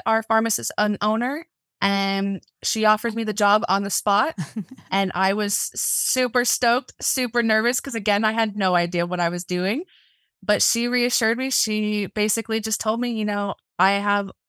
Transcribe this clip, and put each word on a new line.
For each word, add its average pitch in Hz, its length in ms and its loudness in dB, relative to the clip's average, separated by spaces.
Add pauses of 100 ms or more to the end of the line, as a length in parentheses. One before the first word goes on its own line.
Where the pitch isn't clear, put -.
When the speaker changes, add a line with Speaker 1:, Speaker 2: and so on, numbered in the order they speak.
Speaker 1:
our 226 160 2
pharmacist 226 560 0
and 208 220 2
owner, 240 480 -2 (320)
and 196 640 0 (200)
she 214 240 -2
offered 214 300 2
me 226 80 -2
the 214 100 -2
job 208 360 4
on 196 140 2
the 196 60 -4
spot. 214 460 0 (280)
Speaker 2:
<laughs> - 280 -14
Speaker 1:
And 196 240 0
I 190 180 2
was 208 220 -2
super - 920 -2
stoked, 247 560 0
super 247 400 -2
nervous, 226 380 2
'cause 240 160 -10
again, 208 300 0
I 220 80 0
had 214 240 0
no 185 180 2
idea 175 300 2
what 175 140 -4
I 170 100 2
was 180 140 -4
doing. 185 420 -2 (580)
But 202 180 0
she 233 260 0
reassured 240 500 0
me. 262 120 -4
She 214 580 -2
basically 220 520 -2
just 220 220 -6
told 226 180 0
me, 240 120 -2
you 214 140 -2
know, 208 300 -2 (240)
"I 190 120 4
have 202 380 0 (200)